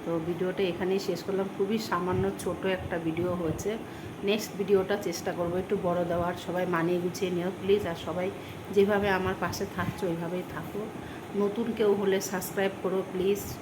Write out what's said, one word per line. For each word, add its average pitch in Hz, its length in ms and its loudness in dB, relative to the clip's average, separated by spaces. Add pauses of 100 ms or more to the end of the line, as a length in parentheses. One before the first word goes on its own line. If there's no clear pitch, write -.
তো 165 80 -4 (160)
ভিডিওটা 180 440 0
এখানেই 190 360 0
শেষ 170 180 0
করলাম। 190 300 0
খুবই 202 220 2 (120)
সামান্য 180 340 2 (200)
ছোট 170 180 -2 (160)
একটা 180 200 -4 (100)
ভিডিও 170 240 0 (100)
হয়েছে, 165 300 -2 (580)
নেক্সট 214 300 0
ভিডিওটা 196 360 4 (120)
চেষ্টা 175 300 -2
করবো 175 260 0
একটু 202 120 0 (120)
বড় 175 140 2 (100)
দেওয়ার। 175 240 0 (100)
সবাই 180 200 0 (100)
মানিয়ে 175 280 4
গুছিয়ে 180 320 -2
নিও 175 160 0 (100)
প্লিজ, 196 200 4 (100)
আর 165 140 -4
সবাই 180 220 -2 (480)
যেভাবে 202 320 6 (120)
আমার 185 240 0
পাশে 180 220 -2 (120)
থাকছো 175 340 -2
ওইভাবেই 170 420 -4
থাকো। 175 280 -6 (600)
নতুন 202 260 2 (100)
কেউ 208 140 6 (100)
হলে 190 160 4 (140)
সাবস্ক্রাইব 196 420 0 (100)
করো 190 160 0 (120)
প্লিজ 190 300 2 (200)